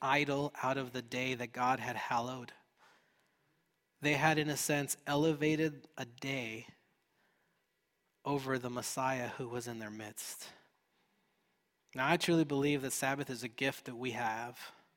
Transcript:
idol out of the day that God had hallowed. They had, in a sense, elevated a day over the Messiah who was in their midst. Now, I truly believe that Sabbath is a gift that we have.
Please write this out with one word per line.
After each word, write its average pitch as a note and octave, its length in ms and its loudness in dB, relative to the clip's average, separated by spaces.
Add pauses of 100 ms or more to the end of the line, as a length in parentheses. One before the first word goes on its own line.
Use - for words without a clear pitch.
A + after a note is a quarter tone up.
idol C#3+ 500 2 (100)
out C3 140 2
of B2+ 160 -4
the B2+ 80 -4
day B2+ 320 -2
that A#2+ 220 -6
God B2 260 2
had A#2+ 160 -4
hallowed. A#2+ 560 -4 (1500)
They D3 120 4
had, D3+ 220 6
in D3+ 140 2
a C#3 60 0
sense, C#3+ 400 0 (100)
elevated D3+ 800 2 (100)
a C3 80 -6
day A#2+ 640 -6 (1600)
over C3+ 340 0
the B2 100 -4
Messiah B2 600 -2
who A#2+ 200 -8
was A#2+ 200 -6
in A#2 100 -8
their G#2+ 140 -8
midst. - 560 -10 (1500)
Now, C3 160 2
I F3 60 6
truly E3+ 260 6
believe C#3+ 400 2
that C3 100 -4
Sabbath C#3 380 -2
is B2 140 -6
a B2 40 -6
gift C3+ 360 -2
that B2 100 -10
we A#2+ 160 -4
have. A#2 480 -4 (380)